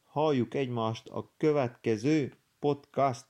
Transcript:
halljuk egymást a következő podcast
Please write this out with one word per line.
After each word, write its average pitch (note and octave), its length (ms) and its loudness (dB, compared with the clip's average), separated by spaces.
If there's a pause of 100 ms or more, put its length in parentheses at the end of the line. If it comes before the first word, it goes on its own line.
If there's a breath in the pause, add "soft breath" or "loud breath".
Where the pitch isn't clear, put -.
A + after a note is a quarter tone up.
halljuk C#3 500 0
egymást A#2+ 540 -4
a G2 300 -10
következő C3 1000 0 (220)
podcast C#3 720 -2